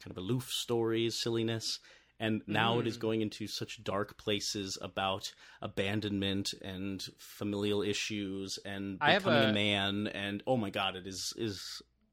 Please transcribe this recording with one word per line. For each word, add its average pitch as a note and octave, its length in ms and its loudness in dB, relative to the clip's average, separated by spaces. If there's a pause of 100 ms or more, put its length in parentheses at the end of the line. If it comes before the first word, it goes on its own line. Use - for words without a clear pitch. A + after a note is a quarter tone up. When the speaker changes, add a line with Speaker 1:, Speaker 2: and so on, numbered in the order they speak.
Speaker 1:
kind - 100 -12
of G2+ 60 -12
aloof A2+ 340 -2
stories, A2+ 640 2
silliness, A2+ 640 0 (400)
and A2 280 2
now A2+ 320 4
it A#2 80 2
is A#2 100 -2
Speaker 2:
Mm. A#2 40 -12
Speaker 1:
going A2 200 2
into G#2+ 260 -2
such - 360 -8
dark G2+ 340 -2
places G2+ 640 -2
about G2 500 -2 (300)
abandonment G2+ 1000 0
and F#2+ 460 -6 (100)
familial G#2 680 -2
issues G2 840 -2
and G2 340 -6
Speaker 2:
I D3 120 6
have G3 120 4
Speaker 1:
becoming D3+ 240 6
a G#2+ 40 4
Speaker 2:
a - 20 4
Speaker 1:
man, G#2 540 4
and G2+ 400 -4
oh B2+ 100 4
my G2+ 140 0
god, F#2+ 260 0
it F2+ 100 -10
is, F#2 300 -6
is G2+ 440 -4 (320)